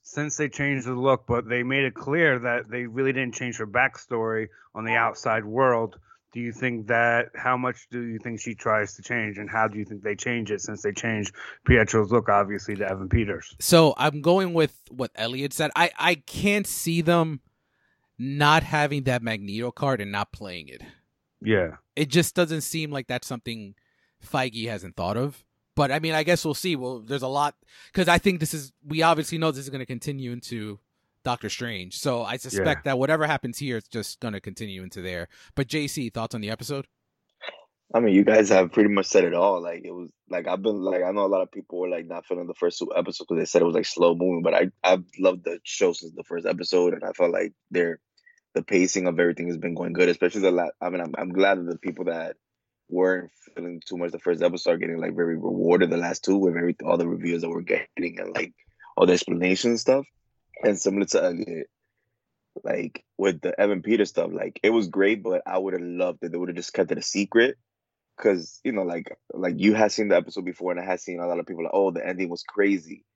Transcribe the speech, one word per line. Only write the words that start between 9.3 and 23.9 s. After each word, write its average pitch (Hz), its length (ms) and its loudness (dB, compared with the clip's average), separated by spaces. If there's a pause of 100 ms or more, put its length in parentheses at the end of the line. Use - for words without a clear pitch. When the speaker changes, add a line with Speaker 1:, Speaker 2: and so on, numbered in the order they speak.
Speaker 1:
and 104 120 -10
how 110 200 0
do 104 80 -8
you 104 80 -6
think 101 180 -14
they 104 120 -2
change 117 360 -4
it 98 80 -4
since 104 220 -10
they 104 100 -2
changed 107 420 -4 (320)
Pietro's 110 460 4
look, 117 180 2
obviously, 101 460 0
to 98 140 -4
Evan 95 180 -6
Peters? 101 540 -2
Speaker 2:
So 165 340 6
I'm 147 260 -2
going 175 320 2
with 160 220 0 (140)
what 123 260 -6
Elliot 131 380 -6
said. 151 240 -2
I, 170 200 4
I 170 180 2
can't 202 520 -2
see 170 340 -2
them 160 380 2 (800)
not 147 460 4
having 147 400 0
that 123 200 0
Magneto 110 480 -6
card 131 300 -2
and 101 100 -4
not 101 220 -2
playing 90 360 -12
it. 65 120 -18 (600)
Speaker 1:
Yeah. 95 360 0 (180)
Speaker 2:
It 147 140 0
just 156 260 2
doesn't 160 260 0
seem 160 300 -6
like 135 160 -8
that's 123 200 -6
something 113 480 -10 (500)